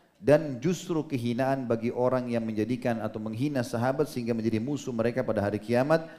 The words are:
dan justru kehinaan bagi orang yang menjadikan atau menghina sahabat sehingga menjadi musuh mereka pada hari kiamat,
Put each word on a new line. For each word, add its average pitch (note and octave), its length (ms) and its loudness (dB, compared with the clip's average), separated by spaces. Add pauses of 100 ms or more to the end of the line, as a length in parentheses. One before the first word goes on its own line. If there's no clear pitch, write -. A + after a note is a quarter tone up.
(220)
dan C#3 400 4
justru E3 400 -2
kehinaan C3 640 -2
bagi A#2 240 0
orang B2 400 0
yang A#2 160 0
menjadikan A2+ 560 -2
atau G#2+ 160 -6
menghina A#2 480 -2
sahabat C3+ 400 0
sehingga A#2+ 240 -4
menjadi A2 320 0
musuh C3 320 -4
mereka A#2+ 320 0
pada G#2+ 160 0
hari G2+ 160 0
kiamat, C3 480 2 (120)